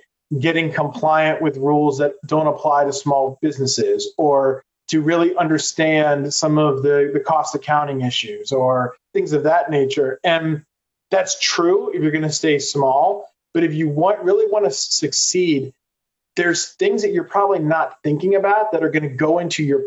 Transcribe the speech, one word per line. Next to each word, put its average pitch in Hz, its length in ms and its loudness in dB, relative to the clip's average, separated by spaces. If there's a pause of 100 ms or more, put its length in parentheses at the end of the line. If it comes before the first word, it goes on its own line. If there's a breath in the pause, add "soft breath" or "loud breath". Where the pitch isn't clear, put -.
(380)
getting 165 340 0
compliant 156 720 0
with 135 160 -2
rules 147 400 2
that 143 160 0 (100)
don't 156 220 0
apply 143 400 2
to 139 80 -2
small 135 480 -2
businesses, 120 760 -2
or 135 460 2 (260)
to 156 140 0
really 170 340 2
understand 156 960 0
some 151 240 0
of 143 260 2
the, 143 300 2
the 147 80 0
cost 151 340 0
accounting 143 460 -2
issues 113 520 -4
or 127 440 0 (160)
things 175 220 -2
of 139 80 0
that 156 280 2
nature?" 135 540 0
And 160 380 0 (480)
that's 190 280 0
true - 520 0
if 170 120 -4
you're 151 100 0
gonna 156 200 -2
stay 147 260 0
small, 143 680 0 (240)
but 165 120 2
if 151 100 -2
you 156 160 -2
want, 170 340 0
really 208 260 2
wanna 208 180 2
s-, - 260 -4
succeed, 160 800 -2 (640)
there's 175 360 0
things 202 300 0
that 196 100 -2
you're 170 120 -2
probably 196 340 0
not 156 440 -2
thinking 151 320 0
about 202 380 2
that 160 100 -2
are 151 80 0
gonna 151 180 -2
go 156 300 0
into 165 240 -4
your 139 240 2